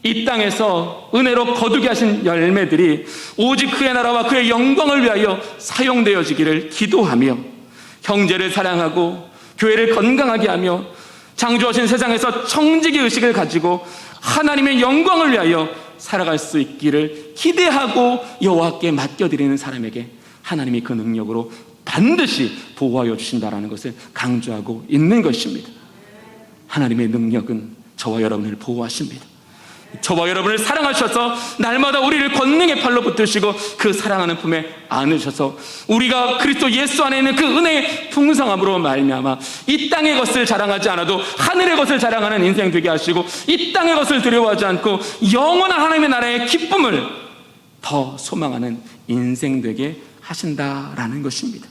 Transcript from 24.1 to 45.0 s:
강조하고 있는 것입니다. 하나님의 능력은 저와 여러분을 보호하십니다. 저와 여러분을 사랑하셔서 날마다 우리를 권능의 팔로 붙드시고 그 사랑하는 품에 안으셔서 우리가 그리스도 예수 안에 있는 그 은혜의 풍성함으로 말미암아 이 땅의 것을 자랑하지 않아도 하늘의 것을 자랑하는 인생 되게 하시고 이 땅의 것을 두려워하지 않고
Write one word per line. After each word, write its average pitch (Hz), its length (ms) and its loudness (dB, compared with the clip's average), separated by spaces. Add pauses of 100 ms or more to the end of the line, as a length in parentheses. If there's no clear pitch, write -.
강조하고 117 760 -6
있는 160 360 2
것입니다. 117 440 -4 (1000)
하나님의 120 400 0
능력은 113 680 -4 (200)
저와 113 260 -4
여러분을 107 360 -4
보호하십니다. 120 680 -8 (760)
저와 170 280 0
여러분을 190 280 0
사랑하셔서 240 800 0 (240)
날마다 269 420 0
우리를 277 320 0
권능의 294 480 2
팔로 240 200 2
붙드시고 208 520 0 (240)
그 202 160 0
사랑하는 190 440 -2
품에 160 280 -2 (240)
안으셔서 139 680 -2 (300)
우리가 247 520 2
그리스도 277 320 2
예수 277 320 0
안에 269 160 0
있는 269 160 2
그 302 100 2
은혜의 311 640 0
풍성함으로 208 680 2
말미암아 135 600 0 (280)
이 302 220 0
땅의 311 280 2
것을 247 280 2
자랑하지 202 440 0
않아도 185 300 0 (180)
하늘의 359 400 2
것을 277 220 2
자랑하는 214 440 0
인생 190 280 2
되게 170 180 2
하시고 165 360 0 (220)
이 339 240 0
땅의 339 240 2
것을 277 260 2
두려워하지 233 440 2
않고 190 340 0 (340)